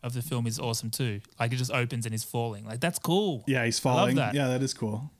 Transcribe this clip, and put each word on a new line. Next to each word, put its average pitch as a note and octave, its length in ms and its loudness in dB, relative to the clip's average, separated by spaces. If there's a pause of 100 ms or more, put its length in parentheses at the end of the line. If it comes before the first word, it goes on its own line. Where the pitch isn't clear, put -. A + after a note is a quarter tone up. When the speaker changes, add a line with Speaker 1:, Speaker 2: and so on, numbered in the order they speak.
Speaker 1:
of B2 120 -4
the B2 100 -2
film A#2+ 240 0
is A2+ 120 -2
awesome A2+ 300 -2
too. A2 320 -2 (180)
Like, A#2 140 0
it B2+ 40 -2
just B2+ 140 -2
opens A#2+ 360 -2
and A2 60 -4
he's A2 100 -4
falling. A2 420 -4
Like, A2+ 140 -8
that's E3+ 180 0
cool. F3 480 2
Speaker 2:
Yeah, B2+ 200 2
he's A#2 200 0
Speaker 1:
I C3+ 40 6
love B2+ 100 6
Speaker 2:
falling. C3 160 4
Speaker 1:
that. C3 180 2
Speaker 2:
Yeah, C#3 140 2
that B2+ 160 2
is C3 100 -2
cool. A2+ 460 -4